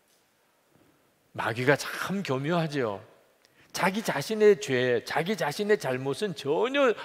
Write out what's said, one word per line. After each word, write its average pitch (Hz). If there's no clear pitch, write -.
마귀가 127
참 -
교묘하죠. 139
자기 196
자신의 208
죄, 123
자기 170
자신의 202
잘못은 135
전혀 226